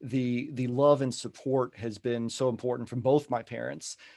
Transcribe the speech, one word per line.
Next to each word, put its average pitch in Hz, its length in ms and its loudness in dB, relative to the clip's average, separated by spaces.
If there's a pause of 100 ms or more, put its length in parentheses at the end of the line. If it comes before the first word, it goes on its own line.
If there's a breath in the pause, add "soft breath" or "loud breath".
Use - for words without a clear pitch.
the, 123 500 -2
the 127 160 -2
love 139 340 6
and 127 140 0
support 127 640 -2
has 107 200 -6
been 117 320 -2
so 127 200 0
important 123 400 -4
from 123 100 -4
both 139 300 4
my 117 120 -2
parents. 123 540 -8 (220 loud breath)